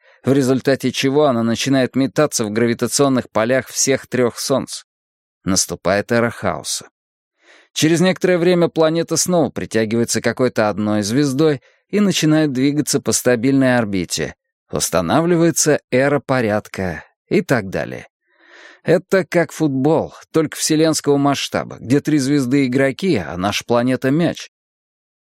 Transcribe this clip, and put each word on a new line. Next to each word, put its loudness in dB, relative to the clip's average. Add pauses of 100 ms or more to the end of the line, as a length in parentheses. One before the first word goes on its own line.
(240)
в 2
результате 2
чего 0
она 0
начинает 0
метаться 0
в -6
гравитационных 0
полях 0
всех -2
трёх -2
Солнц. -4 (600)
Наступает -2
эра 2
хаоса. -8 (840)
Через 2
некоторое 2
время 2
планета 0
снова 0
притягивается -2
какой-то 0
одной -2
звездой 0 (280)
и -2
начинает 2
двигаться 0
по -4
стабильной 2
орбите. -2 (360)
Устанавливается 0 (120)
эра 2
порядка -4 (240)
и 0
так -2
далее. -8 (800)
Это 2
как 0
футбол, 0 (180)
только 0
вселенского 2
масштаба, -2
где 0
три 0
звезды — 0
игроки, 0
а -6
наша -2
планета — 0
мяч. -2 (840)